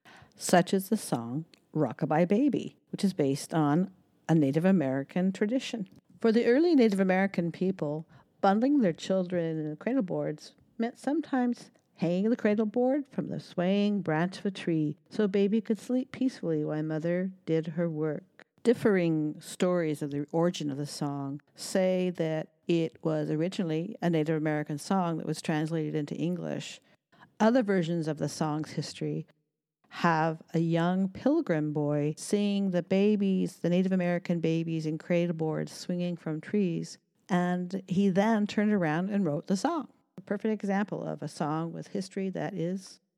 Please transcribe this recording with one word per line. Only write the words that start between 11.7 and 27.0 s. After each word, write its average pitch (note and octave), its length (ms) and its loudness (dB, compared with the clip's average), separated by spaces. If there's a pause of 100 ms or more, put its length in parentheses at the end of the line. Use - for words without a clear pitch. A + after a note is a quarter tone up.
hanging F3+ 340 2
the A#3+ 60 2
cradle G#3+ 280 2
board B3+ 460 0
from - 180 -6
the D3+ 120 -6
swaying G3+ 600 0
branch E3 380 0
of - 80 -6
a G3+ 40 -2
tree D#3 460 -2 (140)
so G#3+ 180 0
baby G3+ 320 2
could G#3+ 180 -2
sleep B3+ 340 -4
peacefully E3 520 -2
while D#3 180 -2
mother E3+ 500 -2 (120)
did D#3+ 240 0
her E3+ 220 -2
work. D3+ 560 -6 (160)
Differing E3+ 800 4
stories F3 600 0
of D3 100 -4
the C#3+ 220 -4
origin E3 380 0
of C3+ 80 -6
the D3 80 -4
song C#3+ 560 -6 (120)
say F#3 640 0
that D#3+ 320 -4 (200)
it E3 340 2
was D3+ 280 -2
originally D#3+ 680 -2
a E3+ 80 0
Native D#3+ 280 2
American D3+ 420 -2
song E3+ 400 -2
that - 80 -8
was - 160 -6
translated D#3 520 -2
into D3+ 200 -4
English. E3 680 -6 (580)